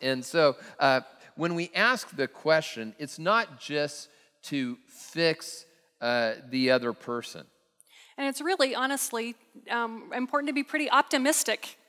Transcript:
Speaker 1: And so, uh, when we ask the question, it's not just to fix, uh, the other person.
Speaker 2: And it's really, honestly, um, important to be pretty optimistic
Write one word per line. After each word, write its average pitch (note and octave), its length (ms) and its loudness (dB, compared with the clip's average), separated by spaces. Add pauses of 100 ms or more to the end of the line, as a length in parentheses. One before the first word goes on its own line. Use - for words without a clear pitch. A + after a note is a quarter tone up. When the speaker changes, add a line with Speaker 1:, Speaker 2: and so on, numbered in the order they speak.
Speaker 1:
And C3 240 -2
so, D3+ 320 4 (220)
uh, C3+ 220 4 (340)
when E3+ 200 -2
we E3+ 200 -4
ask A3+ 400 2
the C3+ 120 0
question, D3+ 680 0
it's D3 220 -10
not F3 400 0
just D3 500 -4 (340)
to B2+ 340 -4 (100)
fix, - 800 -2 (360)
uh, A#2+ 320 0 (160)
the C3 220 2
other A#2+ 200 4
person. A2+ 540 -8 (720)
Speaker 2:
And C#4 100 -2
it's C4+ 140 -4
really, D4 340 2
honestly, A#3+ 600 -2 (340)
um, A3+ 440 -4
important C#4+ 340 -2
to D4+ 60 -2
be C#4 100 0
pretty D4+ 260 -2
optimistic C#4 880 2 (120)